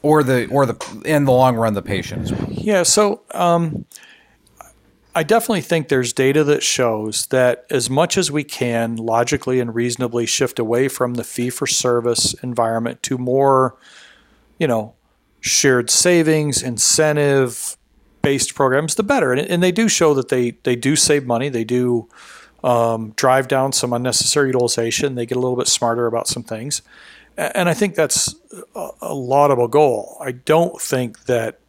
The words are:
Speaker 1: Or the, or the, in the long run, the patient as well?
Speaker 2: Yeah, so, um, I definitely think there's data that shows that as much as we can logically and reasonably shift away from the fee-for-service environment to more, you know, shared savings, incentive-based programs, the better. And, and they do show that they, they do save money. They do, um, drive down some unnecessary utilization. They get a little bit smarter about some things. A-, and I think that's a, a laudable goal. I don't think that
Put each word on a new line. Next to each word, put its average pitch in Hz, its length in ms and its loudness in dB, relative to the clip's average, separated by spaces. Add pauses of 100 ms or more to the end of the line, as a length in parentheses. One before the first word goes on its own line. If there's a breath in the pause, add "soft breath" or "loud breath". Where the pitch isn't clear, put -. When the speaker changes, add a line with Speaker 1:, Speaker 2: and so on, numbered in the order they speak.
Speaker 1:
Or 151 180 6
the, 127 260 0
or 135 200 2
the, - 380 -10
in 147 200 2
the 135 60 4
long 127 240 4
run, 113 180 0
the 101 80 -2
patient - 420 -6
as - 100 -4
well? - 180 -6
Speaker 2:
Yeah, 202 320 0
so, 202 400 2 (100)
um, 170 520 0 (1300 loud breath)
I 170 80 0
definitely 214 380 2
think 160 260 -2
there's 127 260 0
data 135 300 2
that 143 180 2
shows 110 680 -2
that 127 440 2
as 123 180 -2
much 156 260 0
as 180 140 0
we 143 140 -4
can 117 540 -4
logically 120 600 0
and 120 140 -4
reasonably 120 540 -2
shift - 320 -2
away 120 280 0
from 123 280 -2
the 117 80 -6
fee-for-service 120 1200 -2
environment 117 600 -2
to 131 140 -4
more, 131 580 2 (840 soft breath)
you 160 80 0
know, 110 260 -2 (460)
shared 123 500 2
savings, 156 720 2
incentive-based 139 1900 -2
programs, 139 420 0
the 220 80 -2
better. 190 280 2
And, 131 100 0
and 175 220 0
they 185 80 2
do 220 180 2
show 156 240 2
that 135 160 -2
they, 123 220 0 (120)
they 123 120 0
do 135 200 0
save 147 300 2
money. 123 240 -2
They 120 140 -4
do, 120 440 0 (560 loud breath)
um, 113 520 0
drive 131 320 2
down 135 240 0
some 123 220 -2
unnecessary 127 560 0
utilization. 123 680 -2
They 120 100 -4
get 123 120 -4
a - 20 -2
little 127 160 -2
bit 127 120 -2
smarter 120 380 0
about 117 220 -2
some 123 160 -8
things. 113 380 -8 (560 loud breath)
A-, - 180 -4
and 175 140 2
I 165 40 0
think 190 220 -2
that's - 400 -2 (400)
a, 180 140 -10 (120)
a - 120 -6
laudable 135 540 2
goal. 123 520 2
I 135 120 -6
don't 160 500 0
think 123 440 -4
that 113 440 -2